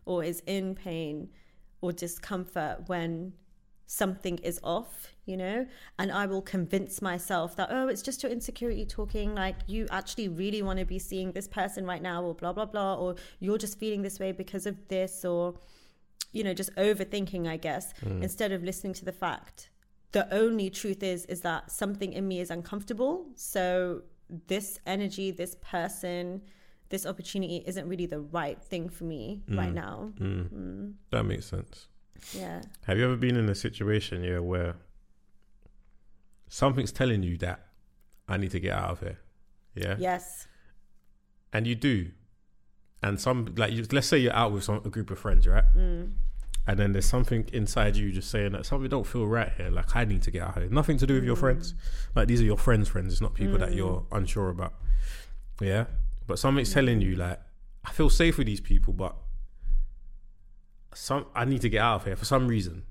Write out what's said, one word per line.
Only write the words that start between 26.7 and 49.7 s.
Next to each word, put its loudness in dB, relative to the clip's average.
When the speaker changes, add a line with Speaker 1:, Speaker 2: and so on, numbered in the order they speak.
Speaker 1:
this -6
opportunity -6
isn't -8
really -6
the -6
right -6
thing -8
for -12
me -8
right -2
Speaker 2:
Mm. -4
Speaker 1:
now. -10
Speaker 2:
Mm. -4
Speaker 1:
Mm. -12
Speaker 2:
That 0
makes -4
sense. -12
Speaker 1:
Yeah. -10
Speaker 2:
Have 2
you 4
ever 2
been 2
in 2
a 0
situation, -2
yeah, -2
where -2
something's 0
telling 0
you -2
that -6
I -2
need -2
to -2
get -4
out -2
of -8
here? -10
Yeah? -4
Speaker 1:
Yes. -4
Speaker 2:
And 0
you 0
do. 2
And 0
some, 0
like, 2
you, -2
let's 2
say 6
you're 4
out 2
with -2
some, -2
a -6
group -6
of -6
friends, 8
right? 10
Speaker 1:
Mm. 4
Speaker 2:
And 4
then 6
there's 6
something 4
inside 4
you 4
just -2
saying 0
that -4
something 2
don't 0
feel 0
right 2
here. -2